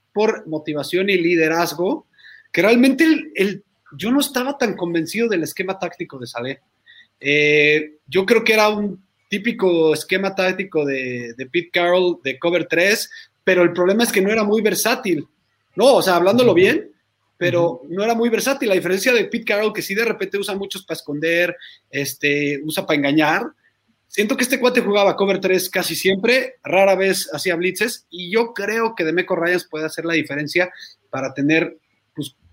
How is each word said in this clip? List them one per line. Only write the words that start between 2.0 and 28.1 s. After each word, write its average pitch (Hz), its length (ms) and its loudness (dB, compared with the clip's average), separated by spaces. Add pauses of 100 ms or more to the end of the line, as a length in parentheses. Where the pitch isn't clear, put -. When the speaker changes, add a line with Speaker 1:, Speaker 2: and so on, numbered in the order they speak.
Speaker 1:
que 170 80 0
realmente 247 440 6
el, - 300 2
el, 190 300 -2 (320)
yo 190 140 -4
no 277 100 2
estaba 269 380 -4
tan 214 180 0
convencido 175 540 -2
del 170 140 0
esquema 185 340 -6
táctico 170 400 -10
de 123 80 -12
Salah. 127 320 -10 (600)
Eh, 147 760 2 (120)
yo 190 200 0
creo 226 180 4
que 226 80 2
era 214 160 4
un 208 340 -4 (280)
típico 185 640 0
esquema 190 400 -4
táctico 185 500 -2
de, 127 480 -6
de 127 140 -12
Pete 170 260 -4
Carroll 180 500 2
de 131 160 -4
cover 170 280 0
tres, 185 440 0 (320)
pero 180 200 4
el 170 100 4
problema 185 300 2
es 226 100 0
que 202 80 2
no 196 100 2
era 220 140 2
muy 214 160 2
versátil. 208 680 -2 (500)
No, 247 180 6
o 175 80 4
sea, 180 140 2
hablándolo 214 340 4
Speaker 2:
Ujú. 170 60 4
Speaker 1:
bien, 220 340 4 (480)
pero 170 360 0
Speaker 2:
Ujú. 147 140 -16
Speaker 1:
no 185 160 -4
era 233 100 2
muy 233 140 2
versátil, 233 420 0
a 190 40 4
diferencia 190 400 0
de 214 100 2
Pete 233 200 -8
Carroll, 208 280 0
que 170 100 -8
sí 196 120 -8
de 226 100 0
repente 202 320 -4
usa 196 200 -4
muchos 196 280 -10
pa' 160 100 -8
esconder, 165 600 -2 (320)
este, 143 760 -2
usa 156 200 -4
pa' 156 120 0
engañar. 151 500 2 (600)
Siento 214 280 -2
que 247 80 0
este 240 140 0
cuate 247 220 2
jugaba 196 340 2
cover 196 260 0
tres 185 280 0
casi 175 260 -4
siempre, 196 600 0 (100)
rara 196 300 4
vez 190 380 0
hacía 170 220 -4
blitzes, 185 540 -4
y 175 240 -14